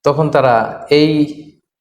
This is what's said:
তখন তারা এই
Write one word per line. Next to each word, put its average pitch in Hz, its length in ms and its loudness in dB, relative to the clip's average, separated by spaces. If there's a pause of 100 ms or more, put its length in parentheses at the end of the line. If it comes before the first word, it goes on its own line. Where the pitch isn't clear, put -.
তখন 147 260 0
তারা 120 600 0
এই 151 520 0 (380)